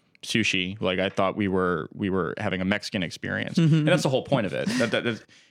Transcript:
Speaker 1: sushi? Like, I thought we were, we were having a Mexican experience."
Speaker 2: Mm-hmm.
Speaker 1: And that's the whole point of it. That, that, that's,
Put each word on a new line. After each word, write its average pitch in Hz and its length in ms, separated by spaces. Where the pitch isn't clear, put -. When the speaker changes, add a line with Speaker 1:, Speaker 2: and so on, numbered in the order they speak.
Speaker 1:
sushi? 98 580
Like, 92 160
I 95 120
thought 95 260
we 101 120
were, 90 460
we 101 160
were 90 300
having 92 220
a 92 40
Mexican 101 380
experience." 98 560
Speaker 2:
Mm-hmm. 160 160
Speaker 1:
And 151 120
that's 175 140
the 165 80
whole 127 140
point 120 240
of 85 60
it. 64 140
That, 117 100
that, - 140
that's, 113 160